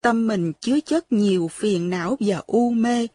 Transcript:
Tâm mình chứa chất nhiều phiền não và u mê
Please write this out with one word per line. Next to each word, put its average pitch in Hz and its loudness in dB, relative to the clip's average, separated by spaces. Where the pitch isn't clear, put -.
Tâm 226 2
mình 175 0
chứa 269 0
chất 320 -2
nhiều 196 2
phiền 180 -2
não 180 -4
và 196 0
u 240 2
mê 233 0